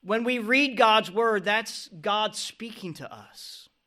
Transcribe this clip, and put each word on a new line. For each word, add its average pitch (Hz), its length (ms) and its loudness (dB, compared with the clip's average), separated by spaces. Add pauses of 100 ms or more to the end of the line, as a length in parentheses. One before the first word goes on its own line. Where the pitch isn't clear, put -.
When 220 220 -2
we 247 160 0
read 254 380 2
God's 214 340 4
word, 214 320 0
that's 208 460 -4
God 208 440 -4
speaking 214 640 -10
to - 180 -14
us. - 540 -20 (200)